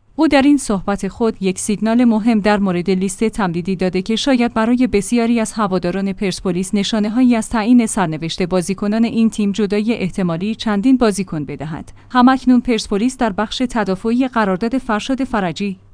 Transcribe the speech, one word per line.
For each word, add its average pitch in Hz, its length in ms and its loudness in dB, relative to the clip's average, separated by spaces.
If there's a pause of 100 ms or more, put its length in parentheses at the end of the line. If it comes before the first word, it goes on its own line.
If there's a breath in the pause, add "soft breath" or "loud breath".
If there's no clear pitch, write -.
(160)
او 311 120 2
در 277 140 4
این 285 160 6
صحبت 202 500 -2
خود 226 340 -2
یک 190 180 -2
سیگنال 220 460 0
مهم 220 340 4
در 208 200 2
مورد 180 300 0
لیست 185 340 0
تمدیدی 185 520 -2
داده 185 260 -2
که 220 140 -2
شاید 240 380 0
برای 240 340 2
بسیاری 233 520 0
از 220 140 -4
هواداران 190 600 -2
پرسپولیس 190 640 -4
نشانه‌هایی 214 600 2
از 220 140 -2
تعیین 233 360 4
سرنوشت 165 580 -2
بازیکنان 190 600 0
این 226 260 2
تیم 208 220 -2
جدای 208 420 0
احتمالی 185 640 -4
چندین 226 420 2
بازیکن 190 480 0
بدهد. 147 460 -10 (180 soft breath)
همکنون 254 520 4
پرسپولیس 220 560 -2
در 226 140 0
بخش 208 380 -4
تدافعی 226 580 0
قرارداد 220 500 0
فرشاد 247 460 -2
فرجی، 196 540 -4 (160)